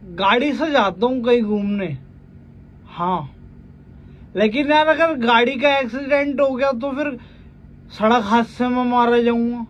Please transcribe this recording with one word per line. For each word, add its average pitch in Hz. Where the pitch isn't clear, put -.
गाड़ी 233
से 285
जाता 202
हूँ 254
कहीं 240
घूमने। 202
हाँ, 175
लेकिन 220
यार, 311
अगर 320
गाड़ी 240
का 277
accident 277
हो 277
गया 269
तो 262
फिर 285
सड़क 226
हादसे 233
में 247
मारा 240
जाऊंगा। 233